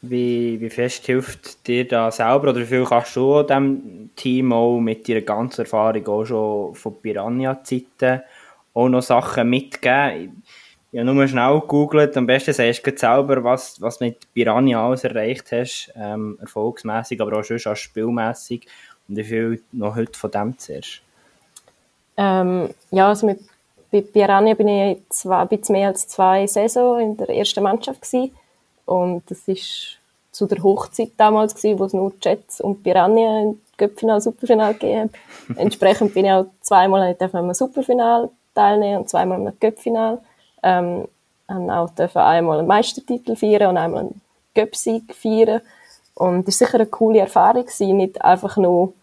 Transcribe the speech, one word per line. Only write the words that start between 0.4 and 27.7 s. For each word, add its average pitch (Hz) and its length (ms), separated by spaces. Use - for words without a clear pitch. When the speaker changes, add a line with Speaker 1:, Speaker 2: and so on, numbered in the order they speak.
Speaker 1:
wie 113 100
fest - 360
hilft - 600
dir 123 220
da 113 240
selber, 135 380
oder 123 100
wie 117 60
viel 127 180
kannst 120 320
du 139 260
dem 135 720
Team 127 380
auch 117 260
mit 110 300
deiner 110 140
ganzen 117 400
Erfahrung 110 440
auch 107 180
schon 107 520
von 104 260
Piranha-Zeiten 127 1200
auch 123 140
noch 127 140
Sachen 120 480
mitgeben? 127 960
Ich 120 80
habe 127 120
nur 139 140
schnell 131 360
gegoogelt, 147 540
am 123 120
besten 135 240
sagst 117 340
du 135 100
selber, 131 460
was, 127 400
was 117 160
mit - 340
Piranha 117 540
alles 127 160
erreicht 117 480
hast, - 460
ähm, 107 440
erfolgsmässig, 110 800
aber 107 160
auch 107 60
sonst 113 240
als 107 140
spielmässig, 117 880
und 101 80
wie 107 80
viel 113 380
noch 107 240
heute 113 200
von 104 140
dem 107 280
zuerst? - 440
Speaker 2:
Ähm, 185 540
ja, 190 160
also 208 180
mit, 202 140
bei 202 120
Piranha 202 520
bin 214 140
ich 202 300
zwei, 185 300
ein 180 100
bisschen 208 240
mehr 196 160
als 190 180
zwei 190 400
Saison 240 540
in 214 160
der 214 140
ersten 202 340
Mannschaft 226 380